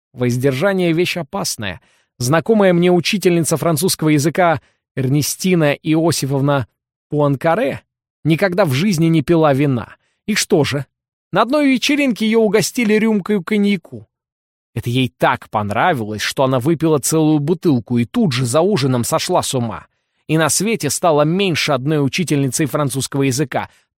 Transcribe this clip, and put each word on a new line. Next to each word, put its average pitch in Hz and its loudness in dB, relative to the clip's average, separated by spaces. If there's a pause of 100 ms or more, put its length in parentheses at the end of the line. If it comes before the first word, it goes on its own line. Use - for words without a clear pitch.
(140)
Воздержание — 135 0
вещь 170 -2
опасная. 156 -8 (360)
Знакомая 180 2
мне 175 4
учительница 175 2
французского 160 0
языка 156 2 (360)
Эрнестина 147 0
Иосифовна 143 0 (420)
Пуанкаре 147 0 (400)
никогда 175 2
в 139 0
жизни 165 2
не 165 4
пила 156 4
вина. 131 -2 (300)
И 214 -2
что 180 2
же? 135 -6 (440)
На 190 2
одной 277 2
вечеринке 262 0
её 220 2
угостили 214 2
рюмкой 214 0
коньяку. 202 -2 (640)
Это 117 -6
ей 123 -2
так 143 -2
понравилось, 110 -2
что - -2
она 131 2
выпила 156 0
целую 156 0
бутылку 143 0
и 120 0
тут 220 0
же 123 -2
за 127 0
ужином 139 0
сошла 160 -2
с - -6
ума. 117 -6 (400)
И 151 0
на 160 2
свете 190 -2
стало 151 2
меньше 165 0
одной 143 0
учительницы 139 -2
французского 139 -4
языка. 127 -4 (280)